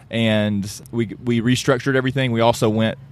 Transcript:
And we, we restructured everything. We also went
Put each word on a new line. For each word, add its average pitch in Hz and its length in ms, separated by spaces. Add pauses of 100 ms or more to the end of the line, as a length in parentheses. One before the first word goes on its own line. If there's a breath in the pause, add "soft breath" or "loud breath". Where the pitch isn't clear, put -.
(100)
And 107 540 (280)
we, 113 300
we 120 200
restructured 127 520
everything. 131 380
We 113 80
also 113 300
went 110 260 (160)